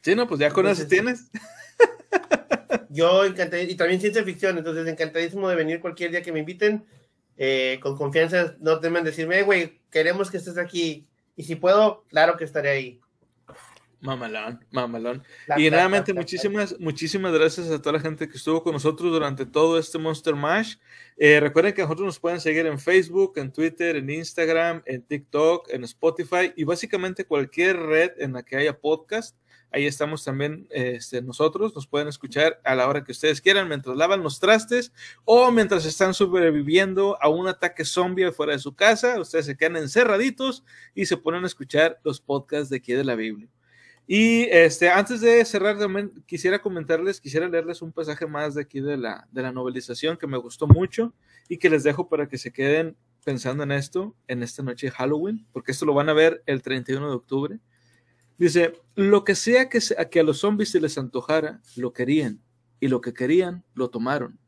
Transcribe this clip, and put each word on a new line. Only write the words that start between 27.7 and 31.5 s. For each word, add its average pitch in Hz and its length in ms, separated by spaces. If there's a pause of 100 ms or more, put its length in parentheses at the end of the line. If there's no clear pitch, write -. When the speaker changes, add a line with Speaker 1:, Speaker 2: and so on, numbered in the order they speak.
Speaker 1:
red 165 400
en 139 160
la 123 100
que 135 140
haya 143 200
podcast. 160 600 (340)
Ahí 143 160
estamos 147 380
también, 147 440
este, 123 520
nosotros. 160 520